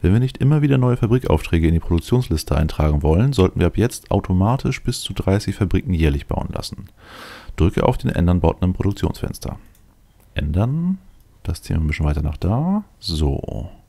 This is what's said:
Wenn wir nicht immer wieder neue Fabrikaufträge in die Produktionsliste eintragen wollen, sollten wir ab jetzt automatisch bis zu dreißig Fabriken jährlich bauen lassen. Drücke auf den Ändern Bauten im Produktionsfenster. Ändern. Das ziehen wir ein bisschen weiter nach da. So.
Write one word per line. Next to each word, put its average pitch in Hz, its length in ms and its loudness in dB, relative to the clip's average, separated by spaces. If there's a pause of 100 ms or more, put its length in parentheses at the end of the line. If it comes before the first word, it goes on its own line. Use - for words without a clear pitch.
Wenn 87 120 4
wir 110 80 6
nicht 131 180 -2
immer 143 240 4
wieder 139 160 4
neue 123 180 2
Fabrikaufträge 87 680 2
in 82 80 4
die 82 60 2
Produktionsliste 85 760 0
eintragen 76 460 0
wollen, 90 300 2
sollten 92 260 2
wir 92 80 4
ab 82 100 0
jetzt - 360 -2
automatisch 98 720 0
bis - 160 -4
zu - 120 -10
dreißig 98 440 -2
Fabriken 92 360 0
jährlich 78 360 0
bauen - 240 -4
lassen. - 340 -10 (720)
Drücke - 260 2
auf - 160 2
den - 120 0
Ändern 87 280 2
Bauten 85 260 2
im 90 80 2
Produktionsfenster. - 880 -4 (760)
Ändern. 131 640 -2 (440)
Das - 180 -6
ziehen - 160 -4
wir 80 60 0
ein 78 60 0
bisschen 78 180 -2
weiter 73 160 0
nach 71 140 -4
da. 165 480 -2 (160)
So. 82 680 -4 (200)